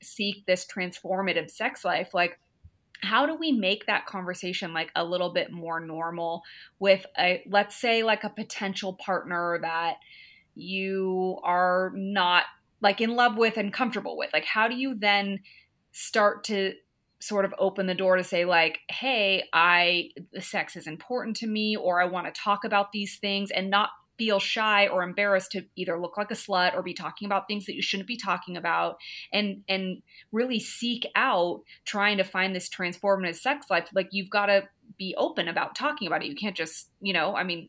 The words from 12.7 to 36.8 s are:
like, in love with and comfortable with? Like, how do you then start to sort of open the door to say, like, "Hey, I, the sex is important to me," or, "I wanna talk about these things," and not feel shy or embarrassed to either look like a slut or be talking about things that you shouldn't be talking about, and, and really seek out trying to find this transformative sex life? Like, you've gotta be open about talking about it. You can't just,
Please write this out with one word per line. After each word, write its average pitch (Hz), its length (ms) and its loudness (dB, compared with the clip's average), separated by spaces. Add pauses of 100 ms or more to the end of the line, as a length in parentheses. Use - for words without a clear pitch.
like, 202 180 4
in 226 160 2
love 240 220 4
with 226 180 4
and 202 180 -2
comfortable 208 440 -2
with? 147 160 -4
Like, 156 120 2
how 220 220 2
do 240 80 -2
you 262 180 -2
then 202 460 2 (540)
start 208 520 2
to 196 280 0 (480)
sort 196 240 2
of 190 120 -6
open 190 300 0
the 185 80 0
door 185 220 4
to 180 80 0
say, 175 180 0
like, 170 360 4 (100)
"Hey, 214 640 0
I, 175 560 4 (240)
the 190 80 -8
sex - 340 2
is 165 100 -4
important 214 520 -6
to 226 100 -6
me," 214 300 0
or, 175 240 2
"I 180 40 6
wanna 175 260 -4
talk 202 340 -2
about 202 260 2
these 202 280 -2
things," 196 300 -2
and 190 200 -2
not 202 200 2 (260)
feel 214 240 2
shy 208 460 2
or 185 160 0
embarrassed 190 500 0
to 185 140 -6 (100)
either 180 240 -4
look 175 180 -6
like 208 120 -4
a 220 60 -6
slut 180 400 2
or 180 80 -2
be 180 100 -8
talking 170 320 -10
about 196 220 0
things 208 180 -4
that - 80 -6
you - 80 -6
shouldn't 196 260 -4
be 240 80 -6
talking 180 400 -4
about, 170 420 0 (360)
and, 202 340 -2
and 190 360 -4 (280)
really 233 280 0
seek 240 560 2
out 196 480 2 (200)
trying 208 340 2
to 190 60 2
find 190 320 -2
this 180 140 -2
transformative 185 680 -2
sex 285 360 -2
life? 175 200 0
Like, 190 200 -2
you've 190 180 -4
gotta 202 400 2 (300)
be 190 180 -6
open 170 300 0
about 165 260 -4
talking 285 340 -4
about 156 160 -2
it. - 40 -6
You 143 80 -8
can't 202 200 -6
just, - 360 -2 (100)